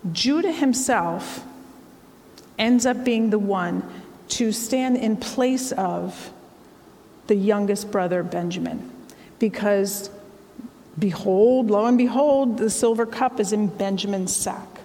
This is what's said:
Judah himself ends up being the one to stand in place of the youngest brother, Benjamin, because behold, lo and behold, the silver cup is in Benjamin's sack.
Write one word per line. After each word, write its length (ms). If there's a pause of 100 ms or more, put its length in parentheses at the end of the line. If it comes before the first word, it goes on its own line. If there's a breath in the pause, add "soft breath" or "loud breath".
(120)
Judah 400
himself 880 (1160)
ends 260
up 180
being 280
the 80
one 440 (460 loud breath)
to 220
stand 460
in 200
place 560
of 580 (960)
the 60
youngest 560
brother, 320
Benjamin, 680 (480 loud breath)
because 720 (880)
behold, 720
lo 160
and 120
behold, 600
the 120
silver 360
cup 320
is 140
in 160
Benjamin's 680
sack. 320 (180)